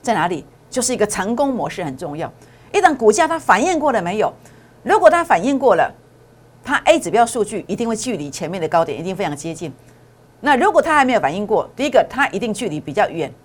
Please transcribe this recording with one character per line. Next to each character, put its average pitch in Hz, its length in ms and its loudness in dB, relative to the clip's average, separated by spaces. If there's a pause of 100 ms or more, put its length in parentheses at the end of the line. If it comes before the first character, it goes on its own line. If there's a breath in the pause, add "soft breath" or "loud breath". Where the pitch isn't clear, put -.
在 233 120 -2
哪 170 140 0
里？ 170 180 -6 (240)
就 254 120 -4
是 247 120 -2
一 226 40 -4
个 208 100 0
成 208 280 -4
功 277 180 0
模 175 160 -4
式 185 140 -10
很 135 140 -8
重 147 200 -10
要。 156 140 -8 (420 soft breath)
一 415 60 2
旦 330 160 4
股 220 160 4
价 320 160 2
它 330 120 -4
反 214 240 2
应 349 160 0
过 285 120 0
了 220 100 0
没 175 160 -4
有？ 170 140 0 (520 loud breath)
如 381 160 2
果 339 100 8
它 339 140 2
反 190 200 0
应 277 140 0
过 233 180 4
了， 151 180 0 (720)
它 269 220 -2
A - 140 6
指 175 100 -6
标 226 160 4
数 233 180 -2
据 202 240 -6
一 180 80 -4
定 233 120 -4
会 226 80 -2
距 226 220 -6
离 143 120 -8
前 151 200 -8
面 185 100 -6
的 160 80 -2
高 165 160 2
点 139 160 -6
一 - 20 -8
定 185 140 -6
非 196 80 -4
常 151 120 -4
接 165 180 -10
近。 156 200 -10 (680 soft breath)
那 277 140 4
如 349 160 4
果 311 100 4
它 320 140 0
还 277 100 6
没 254 80 0
有 220 60 4
反 143 140 0
应 208 120 -4
过， 196 300 -2
第 269 100 -4
一 294 40 -2
个， 233 200 4
它 262 200 0
一 190 100 -6
定 226 140 -4
距 233 140 -6
离 151 120 -6
比 151 120 -10
较 185 180 0
远。 151 220 -6 (140)